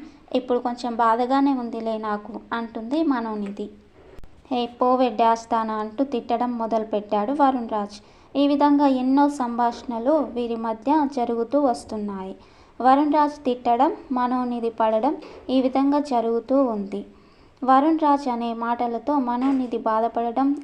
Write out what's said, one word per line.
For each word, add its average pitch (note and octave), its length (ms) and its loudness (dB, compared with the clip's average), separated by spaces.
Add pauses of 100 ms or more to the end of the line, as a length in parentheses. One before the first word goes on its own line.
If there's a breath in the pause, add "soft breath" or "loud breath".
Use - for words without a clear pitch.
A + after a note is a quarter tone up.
(360 loud breath)
ఇప్పుడు B3+ 240 0
కొంచెం A#3+ 360 -6
బాధగానే B3 580 4
ఉందిలే A3+ 440 -4
నాకు" G#3 420 -6 (140)
అంటుంది A#3 500 -4
మనోనిధి. G#3+ 680 -2 (840 loud breath)
"హే A#3+ 140 0
పోవే B3 440 2
డాష్ A3+ 420 2
దానా" A3 220 0
అంటూ A3 300 -4
తిట్టడం A#3+ 540 -2
మొదలుపెట్టాడు G#3+ 720 -2
వరుణ్ C4 380 2
రాజ్. G#3 320 -6 (340 soft breath)
ఈ C#4+ 120 2
విధంగా C#4+ 400 4
ఎన్నో C4+ 420 4
సంభాషణలు A#3+ 840 -2
వీరి A#3+ 440 0
మధ్య A#3 600 0
జరుగుతూ A#3 460 0
వస్తున్నాయి. G#3 720 -4 (460 loud breath)
వరుణ్ C#4 320 6
రాజ్ D4 320 0
తిట్టడం, B3 500 2 (160)
మనోనిధి B3 580 -2
పడడం A3+ 480 0 (320 loud breath)
ఈ C4 120 2
విధంగా C#4 380 2
జరుగుతూ A#3 640 0
ఉంది. G3+ 420 -4 (580 soft breath)
వరుణ్ C#4 400 4
రాజ్ C#4+ 240 2
అనే A#3 260 -4
మాటలతో A#3+ 680 -2
మనోనిధి B3+ 580 0
బాధపడడం, A#3 880 0